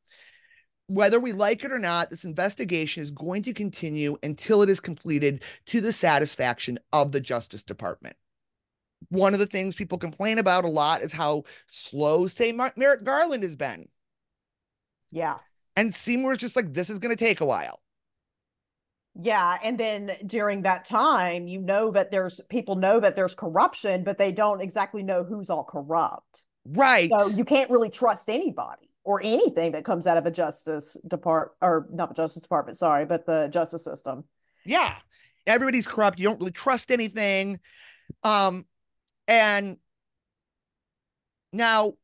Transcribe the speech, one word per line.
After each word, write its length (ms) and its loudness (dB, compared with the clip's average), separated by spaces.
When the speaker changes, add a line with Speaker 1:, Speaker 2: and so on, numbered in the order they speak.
Speaker 1:
Whether 320 4
we 140 -4
like 300 0
it 80 -8
or 80 -4
not, 300 -2
this 160 -14
investigation 760 -4
is 100 -10
going 320 -6
to 100 -8
continue 720 -4
until 380 2
it 80 6
is 100 2
completed 640 -2
to 140 0
the 120 -2
satisfaction 840 0
of 200 2
the 100 -2
Justice 420 -8
Department. 520 -12
One 240 4
of 60 0
the 80 2
things 280 -4
people 220 -6
complain 400 -2
about 280 4
a 40 0
lot 320 2
is 100 -6
how 320 -2
slow, 600 0
say, 240 -2
Mer-, 240 -4
Merrick 280 4
Garland 400 0
has 120 -6
been. 320 -8
Speaker 2:
Yeah. 260 -4
Speaker 1:
And 180 2
Seymour's 460 0
just 160 -6
like, 180 -2
"This 160 -4
is 100 -8
gonna 160 -2
take 260 2
a 40 0
while." 360 -2
Speaker 2:
Yeah, 440 2
and 160 -4
then 460 -4
during 380 -2
that 220 0
time, 640 2
you 140 -8
know 300 2
that 200 0
there's, 380 -2
people 260 -2
know 240 4
that 160 2
there's 180 0
corruption, 720 0
but 140 -4
they 140 2
don't 300 0
exactly 420 -4
know 200 -2
who's 260 -10
all 140 -2
corrupt. 800 -4
Speaker 1:
Right. 520 4
Speaker 2:
So 100 4
you 180 0
can't 260 2
really 180 4
trust 400 0
anybody 600 -6
or 180 0
anything 480 2
that 140 -6
comes 220 -2
out 100 4
of 80 0
a 60 0
Justice 640 -6
Depart-, 540 -2
or 300 2
not 180 -4
the 60 -14
Justice 260 -4
Department, 360 -4
sorry, 280 2
but 200 -2
the 220 0
justice 360 -4
system. 420 -10
Speaker 1:
Yeah. 300 0
Everybody's 420 2
corrupt. 320 0
You 80 0
don't 120 -2
really 120 -4
trust 400 -2
anything. 680 0
Um, 420 2
and 500 4
now 400 2